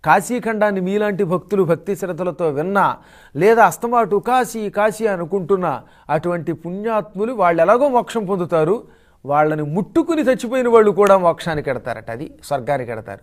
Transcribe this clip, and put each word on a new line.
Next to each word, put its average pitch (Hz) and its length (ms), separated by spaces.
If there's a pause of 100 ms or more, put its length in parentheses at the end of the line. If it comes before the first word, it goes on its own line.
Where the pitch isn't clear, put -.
కాశీఖండాన్ని 208 760
మీలాంటి 202 440
భక్తులు 185 380
భక్తి 170 340
శ్రద్ధలతో 175 520
విన్నా, 160 480 (400)
లేదా 214 300
అస్తమాటు 226 500
"కాశీ, 226 540
కాశీ" 214 360
అనుకుంటున్నా, 180 760 (280)
అటువంటి 165 420
పుణ్యాత్ములు 208 800
వాళ్ళు 175 300
ఎలాగో 240 260
మోక్షం 233 360
పొందుతారు, 175 580 (440)
వాళ్ళని 151 360
ముట్టుకుని 220 600
చచ్చిపోయిన 247 460
వాళ్ళు 220 220
కూడా 196 280
మోక్షానికి 160 520
ఎడతారట, 117 400
అది 117 240 (100)
స్వర్గానికి 131 460
ఎడతారు. 104 320